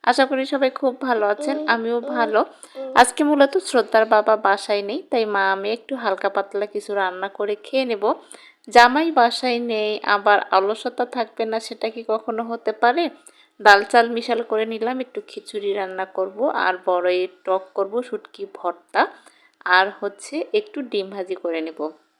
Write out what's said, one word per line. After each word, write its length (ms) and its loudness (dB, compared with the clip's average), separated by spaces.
আশা 220 4
করি 200 -2
সবাই 240 0
খুব 320 -4
ভালো 260 0
আছেন, 400 -2
আমিও 340 0
ভালো। 440 0
আজকে 280 4
মূলত 340 4
শ্রদ্ধার 480 2
বাবা 300 4
বাসায় 460 0
নেই, 300 -6
তাই 140 2
মা 260 0
আমি 200 -2
একটু 240 -6
হালকা 340 -2
পাতলা 360 -4
কিছু 280 -8
রান্না 340 -4
করে 360 -6
খেয়ে 220 -2
নেব। 280 -2
জামাই 420 6
বাসায় 480 2
নেই, 440 -4
আবার 360 4
অলসতা 540 0
থাকবে 400 -6
না, 140 -4
সেটা 300 -8
কি 180 -12
কখনো 360 -4
হতে 280 -6
পারে? 380 0
ডাল 220 8
চাল 260 4
মিশাল 320 -2
করে 240 -2
নিলাম, 340 -6
একটু 280 -10
খিচুড়ি 460 -6
রান্না 320 -4
করব, 440 -2
আর 240 0
বড়ইয়ের 420 0
টক 160 0
করব, 280 -4
শুটকি 520 -10
ভর্তা, 540 -2
আর 340 4
হচ্ছে 440 -8
একটু 280 -4
ডিম 280 -6
ভাজি 260 -8
করে 260 -6
নেব। 280 -8